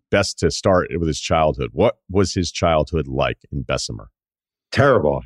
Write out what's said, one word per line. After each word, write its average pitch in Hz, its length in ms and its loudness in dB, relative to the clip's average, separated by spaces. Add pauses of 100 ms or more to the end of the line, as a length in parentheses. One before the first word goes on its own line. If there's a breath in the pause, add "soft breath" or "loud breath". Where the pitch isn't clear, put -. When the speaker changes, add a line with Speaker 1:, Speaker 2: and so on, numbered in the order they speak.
(120)
Speaker 1:
best 101 280 0
to 82 120 2
start 90 400 2
with 85 160 -2
his 76 140 -4
childhood. 78 500 0
What 82 280 0 (100)
was 92 240 0
his 90 180 -2
childhood 80 560 0
like 65 300 -2 (120)
in 71 120 -6
Bessemer? 58 480 -8 (640)
Speaker 2:
Terrible. 80 520 2